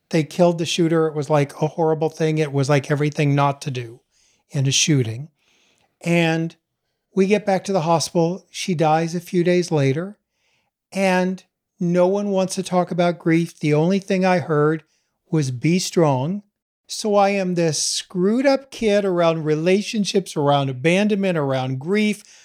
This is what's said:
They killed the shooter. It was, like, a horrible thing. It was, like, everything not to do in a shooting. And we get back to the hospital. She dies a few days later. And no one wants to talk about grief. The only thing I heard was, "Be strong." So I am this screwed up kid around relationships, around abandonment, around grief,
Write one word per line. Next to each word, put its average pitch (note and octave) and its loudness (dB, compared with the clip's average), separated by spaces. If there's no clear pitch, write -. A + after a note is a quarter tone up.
They D#3+ 2
killed F3 2
the E3 -4
shooter. E3 2
It D3+ -4
was, D3 -4
like, C#3+ 2
a D3+ 0
horrible D#3+ -2
thing. D#3 -2
It D3 -2
was, C#3 0
like, D3 0
everything D3 0
not C#3+ 0
to D3 -8
do B2 -12
in C3+ -2
a C#3 0
shooting. C3 0
And E3 0
we F#3+ 2
get G#3 0
back F#3+ 0
to G3 -4
the F3+ 0
hospital. E3+ 0
She - -6
dies D#3+ 0
a F3 -6
few F3 -2
days F3+ 0
later. D#3 -2
And F#3 0
no F3 2
one G3+ -2
wants F#3+ 0
to G3 -4
talk F3+ -2
about F3 0
grief. E3 0
The D3 0
only E3+ 2
thing F#3 -2
I F#3 2
heard D#3 0
was, D3+ 0
"Be D#3 0
strong." D#3+ 0
So - -4
I G3+ 4
am F#3+ -2
this E3 0
screwed G#3 -2
up C4+ 0
kid G#3 0
around E3 0
relationships, F#3 -2
around C#3+ 2
abandonment, F#3 0
around C3 -2
grief, G#3 -2